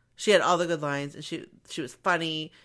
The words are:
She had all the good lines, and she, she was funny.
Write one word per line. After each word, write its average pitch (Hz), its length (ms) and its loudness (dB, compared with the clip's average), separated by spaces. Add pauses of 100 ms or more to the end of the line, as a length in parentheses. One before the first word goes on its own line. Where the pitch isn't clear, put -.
(160)
She - 160 2
had 185 80 8
all 170 180 4
the 175 80 0
good 165 160 -2
lines, 143 320 -4
and 147 120 -14
she, - 200 -10 (240)
she - 120 -8
was - 120 -8
funny. 160 600 -2 (120)